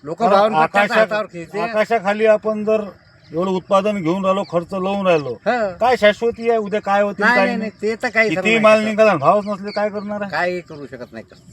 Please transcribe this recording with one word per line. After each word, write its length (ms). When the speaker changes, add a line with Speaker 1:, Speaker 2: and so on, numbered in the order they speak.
Speaker 1:
लोक 140
Speaker 2:
कारण 140
Speaker 1:
बावन्न 280
पट्ट्याच्या 360
Speaker 2:
आकाशा-, 160
Speaker 1:
हातावर 200
खेळते. 280
Speaker 2:
आकाशाखाली 680
आपण 380
जर 200
एवढं 180
उत्पादन 520
घेऊन 220
राहिलो, 180
खर्च 300
लावून 340
राहिलो, 260
Speaker 1:
हा. 360
Speaker 2:
काय 280
शाश्वती 520
आहे, 100
उद्या 220
काय 220
होते, 200
Speaker 1:
नाही, 140
Speaker 2:
काय 100
Speaker 1:
नाही, 120
Speaker 2:
नाही? 120
Speaker 1:
नाही, 260
ते 60
तर 60
काही 200
Speaker 2:
किती 140
Speaker 1:
सांगू 180
Speaker 2:
माल 200
Speaker 1:
शकत 80
Speaker 2:
निघाला, 280
भावच 300
नसले, 240
काय 180
करणार 320
आहे? 100
Speaker 1:
काही 300
करू 260
शकत 260
नाही. 120